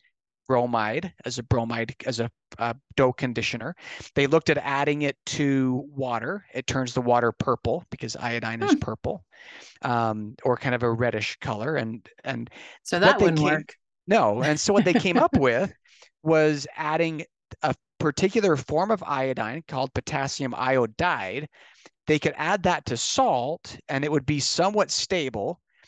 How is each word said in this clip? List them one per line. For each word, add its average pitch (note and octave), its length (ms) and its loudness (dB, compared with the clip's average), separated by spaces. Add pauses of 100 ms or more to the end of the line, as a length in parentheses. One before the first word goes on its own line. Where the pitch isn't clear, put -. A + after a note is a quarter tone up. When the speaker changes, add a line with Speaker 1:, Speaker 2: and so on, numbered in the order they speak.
(480)
Speaker 1:
bromide A#2+ 680 0 (100)
as B2 140 -6
a A#2 60 -8
bromide, A#2 500 -2 (120)
as A#2 120 -4
a, A#2 100 -2 (300)
a A#2 160 -2 (220)
dough C3 160 4
conditioner. A#2+ 640 -4 (400)
They C#3 100 4
looked D#3 240 2
at D3 80 2
adding C#3+ 440 0
it C#3 140 -2 (100)
to C3+ 600 0
water. C3 680 -6
It B2 140 -6
turns B2+ 260 -4
the B2+ 100 0
water A#2+ 280 4
purple A#2+ 600 -2
because - 260 -10
iodine A#2 480 -4
is G4+ 80 4
Speaker 2:
Hmm. - 80 2
Speaker 1:
purple, - 440 -6 (580)
um, A2+ 600 -2
or B2 140 2
kind B2 180 -2
of A#2+ 80 -2
a A#2+ 80 2
reddish A2+ 500 -2
color. B2 360 -4
And, A2+ 280 -6 (200)
and A#2+ 260 -8 (320)
Speaker 2:
So - 140 -4
Speaker 1:
what F3 60 2
Speaker 2:
that A3 180 6
Speaker 1:
they G3+ 60 6
Speaker 2:
wouldn't D#3+ 120 4
Speaker 1:
came D3 160 4
Speaker 2:
work. - 220 -8 (320)
Speaker 1:
No. B2+ 340 4
And D3+ 160 2
so - 140 0
what G3+ 120 6
they F3+ 100 4
came F#3+ 240 2
up D4+ 180 4
Speaker 2:
<laughs> - 20 6
Speaker 1:
with C3 340 2 (520)
was D3+ 500 4
adding D#3+ 500 -2 (380)
a C#3 100 0 (280)
particular F#3+ 560 2
form D#3 340 -2
of G#3 140 0
iodine C3 640 -4
called C3+ 260 -6
potassium C3+ 600 -4
iodide. B2+ 920 0 (600)
They D3+ 100 4
could D3+ 180 0
add F3 280 -2
that F3 220 0
to A#2+ 100 -4
salt D#3 840 0 (100)
and C#3 160 -2
it D3 60 -2
would D3 160 0
be D3 140 0
somewhat G3+ 500 2
stable. C3+ 680 -4 (280)